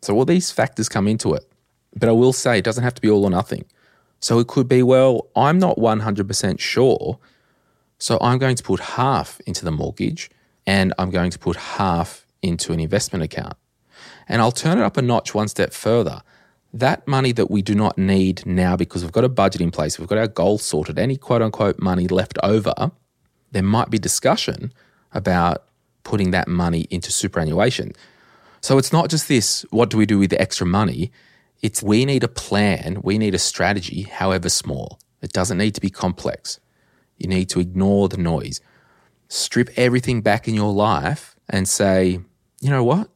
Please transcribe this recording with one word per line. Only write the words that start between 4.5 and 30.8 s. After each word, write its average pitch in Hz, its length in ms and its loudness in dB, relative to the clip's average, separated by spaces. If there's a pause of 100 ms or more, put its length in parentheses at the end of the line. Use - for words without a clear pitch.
be, 127 160 4
"Well, 131 520 4
I'm 143 220 4
not 185 220 2
one 107 220 2
hundred 104 260 -2
percent 98 320 -2
sure, - 580 0 (800)
so - 240 -2
I'm 123 160 2
going 131 200 2
to - 40 -8
put 95 180 0
half - 680 -2
into 87 180 -8
the 85 60 -4
mortgage 78 580 -4 (380)
and 95 320 2
I'm 92 100 0
going 90 220 0
to - 80 -12
put - 160 -4
half - 720 -4 (160)
into 85 280 -4
an 82 80 -2
investment 82 440 -2
account." - 320 -10 (720)
And 117 140 0
I'll 113 100 2
turn 160 260 0
it 120 60 2
up 101 140 -2
a 139 40 0
notch 120 320 0
one 107 140 0
step - 260 -4
further. 113 480 0 (500)
That 127 360 -2
money 135 240 2
that 117 180 0
we 101 140 0
do 104 100 0
not 107 240 2
need 95 480 2
now 90 300 2
because 90 260 -4
we've 82 120 -8
got 113 100 2
a 131 60 4
budget 98 320 0
in 85 100 0
place, 76 260 -4
we've 82 120 -12
got 104 100 0
our 113 80 0
goals 101 340 0
sorted, 76 380 -4
any 131 180 0
quote 117 240 0
unquote 107 380 0
money 90 280 0
left 92 360 -2
over, 104 480 0 (640)
there 95 100 0
might 107 260 2
be 117 80 0
discussion - 760 -2 (420)
about 87 520 0 (380)
putting 98 280 -2
that 92 160 -2
money 85 420 -2
into 87 220 -6
superannuation. 90 840 -2 (680)
So - 160 2
it's 131 140 0
not 165 180 2
just 156 180 -2
this, - 420 0
what 113 200 2
do 110 80 0
we 107 80 6
do 101 140 2
with 95 100 4
the - 120 0
extra - 240 -2
money? 87 460 0 (500)